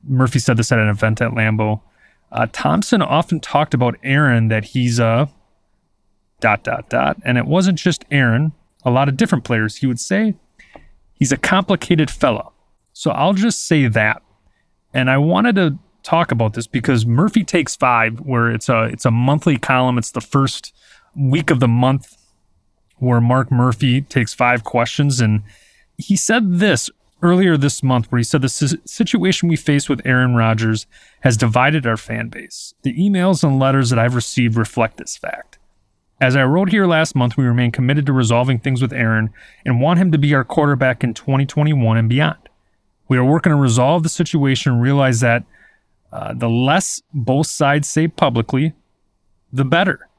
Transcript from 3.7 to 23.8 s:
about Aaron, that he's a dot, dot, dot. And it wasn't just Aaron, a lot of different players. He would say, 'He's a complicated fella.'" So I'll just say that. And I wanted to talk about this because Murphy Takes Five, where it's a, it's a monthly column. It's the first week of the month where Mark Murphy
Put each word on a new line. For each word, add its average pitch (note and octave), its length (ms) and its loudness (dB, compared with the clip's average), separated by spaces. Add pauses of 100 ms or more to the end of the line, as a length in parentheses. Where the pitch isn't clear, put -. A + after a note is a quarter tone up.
about B2 300 0
Aaron, C3 420 2
that A2 200 -2
he's B2 340 -2
a A#2 280 0 (1120)
dot, G#2 220 0
dot, A#2 260 -6
dot. C3 360 -2
And B2 120 0
it B2 100 -2
wasn't F3 320 0
just - 320 -2
Aaron, C#3 420 2 (320)
a B2+ 60 0
lot C3+ 180 2
of C3+ 80 -2
different D3+ 280 0
players. A2 320 -2
He C3+ 100 -4
would A#2+ 140 -2
say, G#3 340 -2 (800)
'He's C3+ 180 0
a C3+ 40 0
complicated F3+ 760 0
fella.'" - 420 -2 (400)
So - 180 -4
I'll E3+ 240 0
just G3+ 320 -2
say C#3+ 220 2
that. A2 340 0 (720)
And B2+ 160 0
I C3+ 80 2
wanted F#3 380 2
to D#3+ 220 0 (260)
talk E3 260 0
about A2+ 240 -2
this A#2 140 -8
because A#2 380 0
Murphy E3+ 360 2
Takes E3 320 -2
Five, A2+ 460 0
where A#2+ 300 0
it's A2+ 180 -4
a, A2+ 160 2
it's A#2 200 -8
a B2+ 60 2
monthly C3+ 460 0
column. B2+ 420 0
It's A2+ 120 -6
the B2 100 -8
first - 520 -2 (420)
week C#3+ 360 0
of C3+ 100 2
the B2+ 80 2
month B2+ 480 0 (800)
where B2 240 2
Mark B2 320 0
Murphy B2 480 0